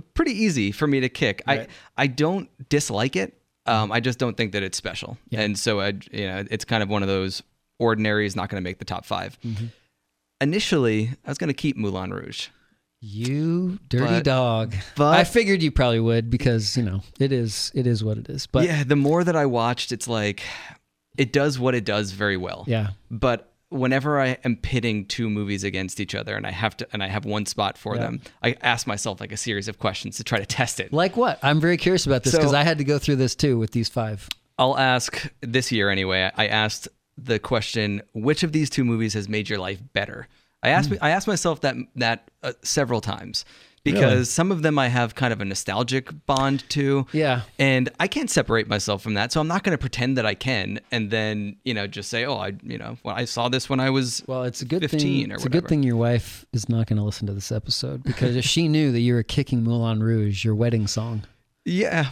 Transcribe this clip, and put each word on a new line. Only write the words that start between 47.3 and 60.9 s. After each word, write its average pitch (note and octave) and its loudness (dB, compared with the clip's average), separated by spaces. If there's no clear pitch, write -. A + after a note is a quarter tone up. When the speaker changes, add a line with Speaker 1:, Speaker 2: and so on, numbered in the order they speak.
Speaker 1:
And C3 4
I F3 2
can't C#4+ -2
separate A2+ 2
myself G2+ -2
from A2 -4
that, G#2+ -2
so D#3+ 0
I'm D#3 0
not F#3 -2
gonna F3 0
pretend B2+ -2
that A2 2
I G#2 0
can G#2 -2
and A2 -2
then, G#2+ -2
you B2+ -2
know, G#2 -2
just G2+ -10
say, A#2+ -2
Oh, C#3 -2
I, G2 -6
you A2+ -10
know, A2 -10
when G#2+ -6
I B2 -2
saw A#2+ -2
this B2+ -2
when C3+ 0
I C3 2
was C3 0
Speaker 2:
Well, B2+ -4
it's B2 -6
a B2+ -8
good E3 0
Speaker 1:
fifteen C#3+ 0
Speaker 2:
thing. G#2 -8
Speaker 1:
or - -6
Speaker 2:
It's - -6
a - 0
good E3 2
Speaker 1:
whatever. - -8
Speaker 2:
thing D3+ 4
your B2 4
wife A#2 0
is G#2+ -4
not A2+ 2
gonna G#2 2
listen G#2+ -4
to G2 -4
this G2 -8
episode B2+ -4
because B2 0
if B2 0
she E3 2
knew D3+ 4
that A#2 2
you A#2+ 4
were A#2 4
kicking B2+ 0
Moulin A2+ 2
Rouge, G#2+ 2
your A2 2
wedding A2+ 2
song. A2 -4